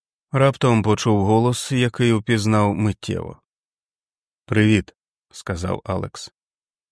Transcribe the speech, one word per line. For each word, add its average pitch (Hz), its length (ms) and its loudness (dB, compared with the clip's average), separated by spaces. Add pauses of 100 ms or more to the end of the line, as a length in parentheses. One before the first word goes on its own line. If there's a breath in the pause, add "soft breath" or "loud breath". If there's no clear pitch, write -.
(320)
Раптом 131 500 2
почув 104 420 2
голос, 113 480 0
який 123 400 0
упізнав 107 600 0
миттєво. 90 680 -6 (1040)
«Привіт», 107 480 2 (360)
сказав 95 540 -8
Алекс. - 480 -8 (600)